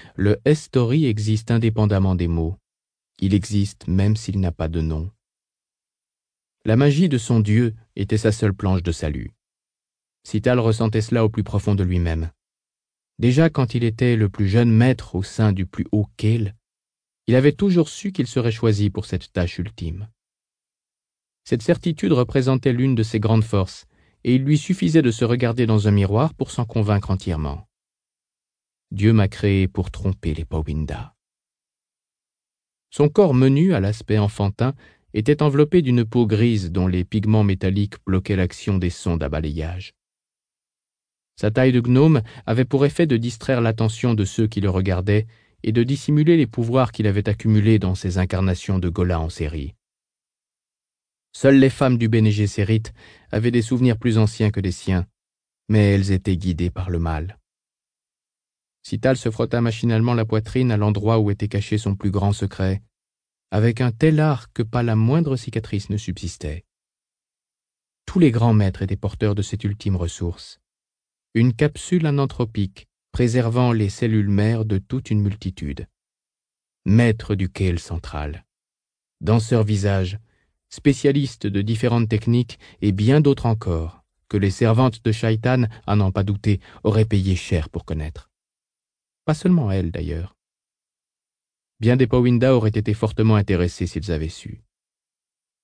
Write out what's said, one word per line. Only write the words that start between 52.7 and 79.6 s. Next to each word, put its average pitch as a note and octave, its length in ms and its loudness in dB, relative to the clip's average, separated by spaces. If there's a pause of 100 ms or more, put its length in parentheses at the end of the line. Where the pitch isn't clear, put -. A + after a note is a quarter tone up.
avaient A#2 200 0
des A#2+ 100 2
souvenirs A#2+ 380 0
plus A2+ 180 0
anciens G#2+ 340 2
que G2+ 100 -4
les F#2 120 -4
siens, F2+ 340 -2 (640)
mais G#2 240 4
elles G2 200 0
étaient F#2 260 -2
guidées F2 320 -2
par F#2 180 -8
le F2 100 -4
mal. E2 400 -6 (1400)
Sital B2+ 360 -2
se A#2 120 -4
frotta A#2+ 300 -2
machinalement A#2 540 0
la A2+ 100 0
poitrine A2+ 480 -2
à G#2 60 0
l'endroit G#2 400 2
où G2+ 120 2
était G2+ 160 -4
caché G#2 300 -4
son G2+ 180 -2
plus G2+ 160 -4
grand G2+ 220 0
secret. F#2+ 500 -4 (680)
Avec A2+ 320 0
un B2 100 0
tel D#3 260 2
art D3+ 360 0
que B2 80 -4
pas A#2+ 200 -2
la A2+ 140 0
moindre C3+ 400 2
cicatrice A2 540 -6
ne G#2 80 -2
subsistait. F2 640 -10 (1400)
Tous - 120 -2
les D#3 120 6
grands A2+ 240 2
maîtres G2+ 260 2
étaient G2 160 -4
porteurs G2+ 380 -2
de G2+ 80 -2
cette - 220 -8
ultime G2+ 320 -4
ressource. E2+ 600 -8 (760)
Une A#2 180 2
capsule D#3 540 -2
anantropique B2 800 -4 (260)
préservant A#2+ 600 0
les G#2+ 160 0
cellules G#2+ 400 -2
mères G#2+ 360 0
de G#2 140 -2
toute B2+ 320 -8
une G#2 100 0
multitude. F#2+ 680 -6 (960)
Maître A2 500 2
du F#2+ 160 -4
Kale F2 300 -4
central, D2+ 680 -10 (720)
danseur A2+ 440 2